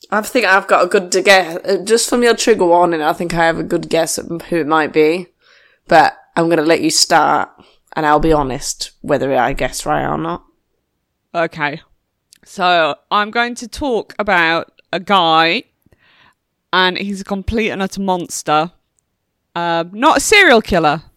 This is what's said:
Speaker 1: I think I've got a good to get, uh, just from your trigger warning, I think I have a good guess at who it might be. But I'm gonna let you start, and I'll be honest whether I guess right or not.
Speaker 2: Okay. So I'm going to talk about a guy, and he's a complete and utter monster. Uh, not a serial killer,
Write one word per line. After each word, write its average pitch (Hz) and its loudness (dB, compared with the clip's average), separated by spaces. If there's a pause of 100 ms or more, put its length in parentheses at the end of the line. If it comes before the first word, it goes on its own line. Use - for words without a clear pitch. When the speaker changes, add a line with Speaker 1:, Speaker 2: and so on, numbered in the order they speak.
(120)
Speaker 1:
I 208 0
think 214 -2
I've 190 2
got 180 4
a - -6
good 180 0
to 185 0
get, 185 2
uh, 185 -2
just 220 0
from 240 0
your 233 4
trigger 190 2
warning, 170 2
I 156 0
think 175 -6
I 170 2
have 165 0
a 165 -6
good 165 -4
guess 165 -2
at - -14 (180)
who - -4
it 147 -4
might 156 0
be. 156 2 (600)
But 156 4 (200)
I'm 165 0
gonna 165 2
let 160 2
you 156 0
start, 147 0 (460)
and 156 -4
I'll 151 4
be 160 2
honest 139 -6 (100)
whether 135 -2
I 123 0
guess 131 -6
right 147 -2
or 147 -4
not. 165 -8 (880)
Speaker 2:
Okay. 160 -6 (640)
So 175 0 (140)
I'm 208 -2
going 240 -4
to 240 -14
talk 247 -6
about 170 -2 (140)
a 175 -4
guy, 170 2 (1080)
and 185 2
he's 196 -8
a - -14
complete 202 -4
and 185 -6
utter 190 -6
monster. 175 -2 (840)
Uh, 170 -2
not 254 2
a - 2
serial 330 4
killer, 160 0 (160)